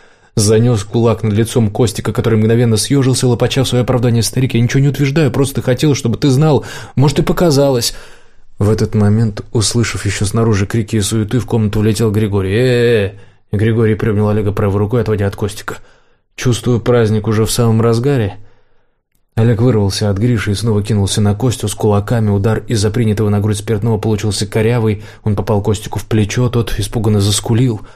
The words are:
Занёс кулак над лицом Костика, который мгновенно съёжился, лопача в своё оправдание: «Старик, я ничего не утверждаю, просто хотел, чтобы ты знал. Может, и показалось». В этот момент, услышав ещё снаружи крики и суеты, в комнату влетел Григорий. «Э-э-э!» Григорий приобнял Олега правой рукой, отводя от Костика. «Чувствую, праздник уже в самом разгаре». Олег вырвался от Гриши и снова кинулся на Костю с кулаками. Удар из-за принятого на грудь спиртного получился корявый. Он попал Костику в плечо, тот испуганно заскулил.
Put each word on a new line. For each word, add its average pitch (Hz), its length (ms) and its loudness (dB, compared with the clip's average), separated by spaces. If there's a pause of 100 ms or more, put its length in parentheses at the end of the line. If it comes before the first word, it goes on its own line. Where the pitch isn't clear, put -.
(360)
Занёс 110 480 2
кулак 117 400 0
над 110 100 0
лицом 110 360 0
Костика, - 420 -2
который 110 280 0
мгновенно 113 380 2
съёжился, 131 500 0
лопача 123 360 0
в 120 40 -2
своё 123 160 0
оправдание: 117 400 2
«Старик, 123 320 -2
я 117 60 2
ничего 120 200 2
не 139 60 4
утверждаю, 143 440 0
просто 131 300 -2
хотел, 131 320 0
чтобы 117 240 -2
ты 147 120 2
знал. 139 360 2 (300)
Может, 139 240 2
и - 20 2
показалось». 139 720 2 (640)
В 104 120 2
этот 107 260 0
момент, 107 460 2 (100)
услышав 110 540 -2
ещё 101 200 -2
снаружи 110 400 0
крики 113 300 -2
и 107 60 0
суеты, 110 380 -2
в 104 60 -4
комнату 107 340 0
влетел 107 320 0
Григорий. 98 420 -2
«Э-э-э!» 120 580 2 (400)
Григорий 110 420 2
приобнял 104 360 0
Олега 104 220 0
правой 101 280 0
рукой, 107 220 0
отводя 101 260 0
от 98 80 -4
Костика. - 420 -8 (580)
«Чувствую, 123 440 0
праздник 110 480 2
уже 110 180 2
в 101 60 -2
самом 113 300 2
разгаре». 117 560 0 (960)
Олег 113 260 2
вырвался 107 480 2
от 95 80 -2
Гриши 110 340 0
и 98 40 0
снова 104 260 0
кинулся 101 400 0
на 101 140 2
Костю 123 320 -2
с - 80 -6
кулаками. 107 540 0
Удар 101 380 0
из-за 110 220 0
принятого 107 400 0
на 101 100 2
грудь 104 180 0
спиртного 110 420 -2
получился 107 480 -2
корявый. 110 560 0 (200)
Он 107 120 0
попал 104 260 0
Костику 104 380 -4
в - 60 -8
плечо, 110 440 0
тот 120 300 -2
испуганно 107 420 0
заскулил. 110 600 0 (140)